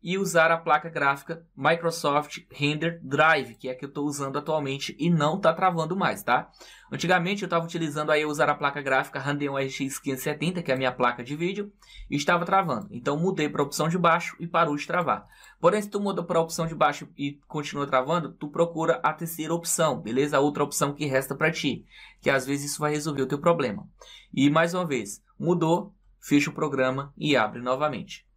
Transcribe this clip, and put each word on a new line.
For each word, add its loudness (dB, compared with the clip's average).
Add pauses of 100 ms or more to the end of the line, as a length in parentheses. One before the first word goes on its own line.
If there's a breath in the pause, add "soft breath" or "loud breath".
e -2
usar 4
a 4
placa 2
gráfica -2 (120)
Microsoft 0
Render 0
Drive, 4
que -10
é -4
a -6
que -12
eu -12
tô -4
usando -4
atualmente -4
e 2
não 2
tá 4
travando 0
mais, -2
tá? 0 (420 loud breath)
Antigamente 0
eu -6
tava 0
utilizando -4
aí 4
usar 2
a 4
placa -2
gráfica 0
Radeon -2
R -2
X -6
quinhentos -6
e -10
setenta, -2
que -4
é 4
a -2
minha 0
placa 0
de -8
vídeo, -4 (360 loud breath)
e -6
estava 0
travando. 0
Então -2
mudei 0
pra -2
opção 0
de 0
baixo 2
e -8
parou 0
de -6
travar. -2 (340 loud breath)
Porém, 4
se -10
tu -2
muda -2
pra 2
opção -2
de -8
baixo 0 (100)
e -6
continua -6
travando, 0
tu -10
procura 0
a 2
terceira -6
opção, 0
beleza? 0
A 6
outra 2
opção -2
que -6
resta 0
pra 0
ti, -4 (380 loud breath)
que 2
às 2
vezes -4
isso -6
vai 0
resolver -2
o 0
teu -2
problema. 0 (480 loud breath)
E 6
mais 4
uma 0
vez, -4 (160)
mudou, 2 (280)
fecha 2
o -14
programa -2
e 2
abre 0
novamente. -4